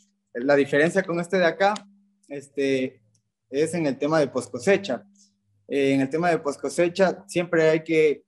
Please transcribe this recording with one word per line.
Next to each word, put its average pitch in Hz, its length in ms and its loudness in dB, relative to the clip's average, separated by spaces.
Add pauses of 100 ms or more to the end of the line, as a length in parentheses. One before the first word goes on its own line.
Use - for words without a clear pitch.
(340)
la 135 220 0
diferencia 151 460 2
con 170 180 -4
este 175 180 -4
de 175 80 2
acá, 196 280 2 (540)
este, 135 720 -4 (500)
es 156 240 -2
en 165 120 -2
el 135 120 -2
tema 156 220 0
de 135 80 0
post - 220 -8
cosecha. 135 540 -2 (600)
Eh, 139 280 0
en 135 80 2
el 131 80 -2
tema 170 200 0
de 165 80 2
post 143 220 -6
cosecha, 175 680 0
siempre 170 440 0
hay 160 120 2
que, 156 460 2